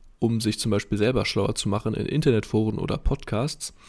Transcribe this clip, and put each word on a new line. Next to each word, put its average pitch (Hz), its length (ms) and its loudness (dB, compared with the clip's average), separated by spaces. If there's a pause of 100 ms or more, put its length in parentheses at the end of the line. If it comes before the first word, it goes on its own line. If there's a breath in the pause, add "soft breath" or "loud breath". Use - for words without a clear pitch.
(200)
um 113 220 2
sich 110 180 0
zum 110 120 0
Beispiel 101 260 0
selber 107 280 2
schlauer 104 300 0
zu - 120 -4
machen 104 260 -2
in - 120 -2
Internetforen 110 720 2
oder - 200 -2
Podcasts, - 760 -2 (160 loud breath)